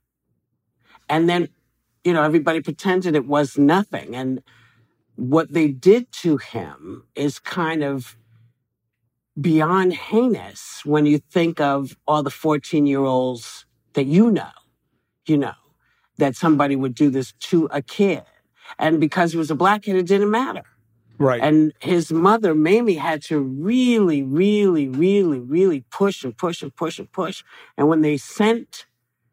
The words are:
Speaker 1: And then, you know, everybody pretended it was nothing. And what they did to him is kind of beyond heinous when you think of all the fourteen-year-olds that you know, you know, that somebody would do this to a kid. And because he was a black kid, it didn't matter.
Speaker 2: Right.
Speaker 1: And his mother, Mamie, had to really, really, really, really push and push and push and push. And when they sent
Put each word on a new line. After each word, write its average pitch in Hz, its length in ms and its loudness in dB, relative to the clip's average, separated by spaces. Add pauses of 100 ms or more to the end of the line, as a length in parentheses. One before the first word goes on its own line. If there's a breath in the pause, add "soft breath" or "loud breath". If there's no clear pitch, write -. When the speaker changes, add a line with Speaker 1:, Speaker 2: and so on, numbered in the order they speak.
(1080 soft breath)
Speaker 1:
And 165 200 2
then, 175 200 0 (540)
you 175 100 2
know, 156 100 2
everybody 160 380 2
pretended 180 520 -2
it 135 140 0
was 143 300 0
nothing. 147 580 0
And 131 260 -6 (720 soft breath)
what 143 380 -2
they 156 140 2
did 185 440 2 (120)
to 156 140 0
him 87 640 -12 (100)
is 143 240 -4
kind 160 460 -4
of 139 340 -6 (1200)
beyond 170 540 2
heinous 208 920 -4
when 147 200 2
you 147 140 2
think 165 400 -2
of 139 380 -2 (100)
all 151 160 0
the 131 80 -6
fourteen-year-olds 135 1300 -2 (280)
that 143 120 0
you 190 260 4
know, 147 180 -4 (800)
you 156 100 2
know, 127 160 -4 (640)
that 139 160 0
somebody 143 400 2
would 131 200 -4
do 147 140 2
this 131 300 -4
to 165 320 0
a 143 100 -4
kid. 190 420 -2 (560 loud breath)
And 160 200 2
because 165 320 0
he 165 60 -6
was 160 140 -4
a 156 40 -2
black 196 260 2
kid, 202 140 -4
it 185 100 2
didn't 202 260 2
matter. 214 320 -4 (540)
Speaker 2:
Right. 127 240 2
Speaker 1:
And 156 380 4
his 170 320 0
mother, 185 440 2
Mamie, 190 400 2
had 156 280 -4
to 156 160 -2
really, 180 840 0
really, 175 640 2
really, 165 520 2
really 147 520 0
push 196 320 -2
and 123 140 -10
push 170 240 -6
and 143 140 -14
push 160 240 -6
and - 120 -16
push. - 320 -8 (340 loud breath)
And 143 100 2
when 160 140 2
they 151 160 0
sent - 680 -2 (480)